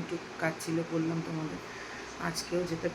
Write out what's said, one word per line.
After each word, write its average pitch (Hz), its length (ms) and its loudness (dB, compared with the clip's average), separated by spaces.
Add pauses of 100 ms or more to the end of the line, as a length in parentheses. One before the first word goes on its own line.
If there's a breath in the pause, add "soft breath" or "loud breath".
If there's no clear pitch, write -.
একটু 175 120 -2 (260)
কাজ 165 120 4 (100)
ছিল 165 120 2 (160)
বললাম 165 260 4 (100)
তোমাদের। 156 320 -2 (680 loud breath)
আজকেও 175 340 2 (100)
যেতে 165 220 2